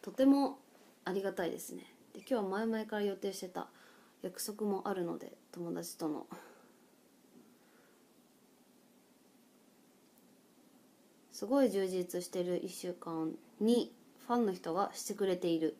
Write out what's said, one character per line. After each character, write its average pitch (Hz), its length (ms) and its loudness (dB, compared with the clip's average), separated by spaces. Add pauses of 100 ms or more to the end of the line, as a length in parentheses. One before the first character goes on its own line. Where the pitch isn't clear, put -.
と 190 100 -12
て 262 140 4
も 277 340 6 (460)
あ 190 80 -2
り 196 80 0
が 190 120 0
た 190 120 -2
い 165 60 0
で - 80 -6
す - 140 -10
ね。 - 200 -16 (200)
で、 202 60 -14
今 - 80 -18
日 269 80 2
は 208 80 2
前 196 220 -2
々 220 200 0
か 214 120 -4
ら 202 60 0
予 196 120 0
定 196 160 -4
し 190 80 -8
て 180 100 -8
た - 200 -8 (520)
約 185 220 -8
束 208 220 -6
も 196 220 -2
あ 202 60 0
る 185 100 -2
の 165 140 -4
で、 - 200 -12 (140)
友 170 200 -8
達 170 260 -6
と 160 120 -2
の。 - 180 -6 (4000)
す 202 40 -6
ご 262 140 6
い 247 80 8
充 190 180 2
実 180 360 -2
し - 40 -10
て 180 140 -4
る 180 220 0
一 180 100 -8
週 180 200 -6
間 160 400 -4 (260)
に 220 320 4 (360)
フ 240 60 0
ァ 240 40 4
ン 240 80 4
の 190 80 2
人 170 200 -4
が 196 200 0
し - 100 -10
て 208 100 -6
く 202 120 0
れ 185 100 4
て 180 140 0
い 165 100 4
る。 160 200 2